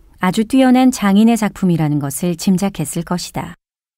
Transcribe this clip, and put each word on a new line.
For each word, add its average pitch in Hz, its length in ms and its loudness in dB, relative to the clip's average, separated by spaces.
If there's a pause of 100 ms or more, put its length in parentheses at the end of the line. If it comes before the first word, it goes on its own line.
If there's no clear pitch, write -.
(180)
아주 185 260 -2
뛰어난 254 460 4
장인의 220 460 2
작품이라는 165 640 0
것을 156 340 -4
짐작했을 175 720 -2
것이다. 170 500 -8 (440)